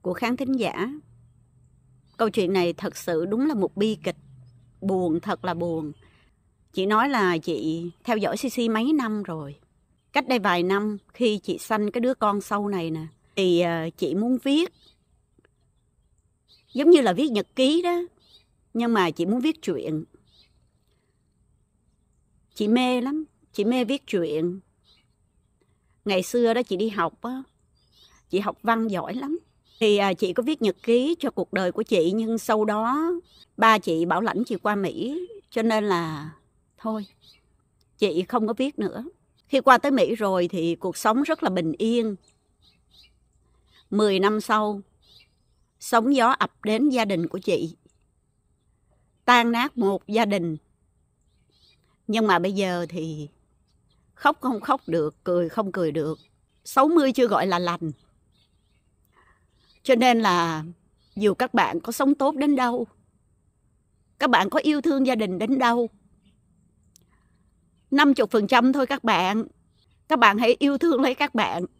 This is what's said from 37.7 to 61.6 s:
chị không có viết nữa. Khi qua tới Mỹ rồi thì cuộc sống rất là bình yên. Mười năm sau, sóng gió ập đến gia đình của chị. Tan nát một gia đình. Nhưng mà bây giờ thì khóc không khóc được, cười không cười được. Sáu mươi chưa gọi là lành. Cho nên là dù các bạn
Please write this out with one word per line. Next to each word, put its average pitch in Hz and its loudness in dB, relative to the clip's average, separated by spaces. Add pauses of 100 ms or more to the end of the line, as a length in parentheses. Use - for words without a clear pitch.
chị 180 0
không 220 0
có 226 -2
viết 262 -2
nữa. 208 -6 (420)
Khi 262 2
qua 254 8
tới 285 0
Mỹ 214 2
rồi 190 -2
thì 170 -2
cuộc 180 -8
sống 226 2
rất 320 -2
là 247 0
bình 170 -2
yên. 226 0 (1700)
Mười 202 2
năm 208 2
sau, 214 -2 (1000)
sóng 240 2
gió 240 4
ập - -2 (120)
đến 220 2
gia 240 2
đình 180 -2
của 196 -8
chị. 170 -2 (1500)
Tan 240 4
nát 247 -2
một 196 0
gia 220 2
đình. 170 -2 (1500)
Nhưng 220 0
mà 180 4
bây 190 -2
giờ 180 -2
thì 156 -10 (840)
khóc - 0
không 240 -4
khóc - -2
được, 156 -4
cười 175 0
không 196 -4
cười 165 -2
được. 156 -6 (460)
Sáu 277 2
mươi 294 4
chưa 240 2
gọi 185 0
là 180 0
lành. 175 -4 (1900)
Cho 262 4
nên 240 4
là 170 0 (520)
dù 202 2
các - -4
bạn 160 2